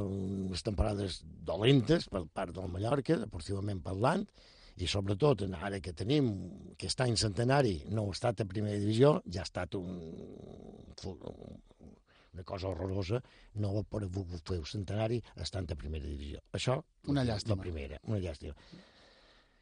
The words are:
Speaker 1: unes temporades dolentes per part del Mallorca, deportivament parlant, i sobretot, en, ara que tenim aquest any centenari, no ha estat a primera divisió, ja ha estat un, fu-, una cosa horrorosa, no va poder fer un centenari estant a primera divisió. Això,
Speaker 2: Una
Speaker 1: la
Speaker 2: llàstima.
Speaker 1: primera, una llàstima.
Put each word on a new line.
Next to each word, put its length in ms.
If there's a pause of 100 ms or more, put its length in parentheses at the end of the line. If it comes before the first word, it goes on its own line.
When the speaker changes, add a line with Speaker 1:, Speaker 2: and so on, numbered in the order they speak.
(460)
Speaker 1:
unes 180
temporades 640
dolentes 800
per 200
part 260
del 160
Mallorca, 480
deportivament 640
parlant, 440 (520)
i 100
sobretot, 560
en, 100
ara 260
que 140
tenim 380 (400)
aquest 300
any 140
centenari, 760
no 160
ha 80
estat 260
a 40
primera 340
divisió, 400 (100)
ja 120
ha 40
estat 300
un, 240 (960)
fu-, 200 (1160)
una 140
cosa 220
horrorosa, 500 (360)
no 200
va 80
poder 240 (400)
fer 140
un 40
centenari 540 (160)
estant 340
a 60
primera 320
divisió. 320 (140)
Això, 240 (300)
Speaker 2:
Una 180
Speaker 1:
la 80
Speaker 2:
llàstima. 260
Speaker 1:
primera, 440
una 160
llàstima. 360 (1080)